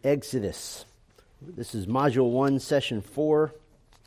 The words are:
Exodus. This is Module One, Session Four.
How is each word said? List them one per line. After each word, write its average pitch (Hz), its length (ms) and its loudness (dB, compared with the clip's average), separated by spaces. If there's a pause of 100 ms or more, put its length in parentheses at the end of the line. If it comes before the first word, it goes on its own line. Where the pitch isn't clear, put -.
Exodus. 131 840 -2 (560)
This 143 320 -12
is 98 140 -6
Module 127 420 4
One, 135 300 2
Session 131 420 -2
Four. 151 540 0 (520)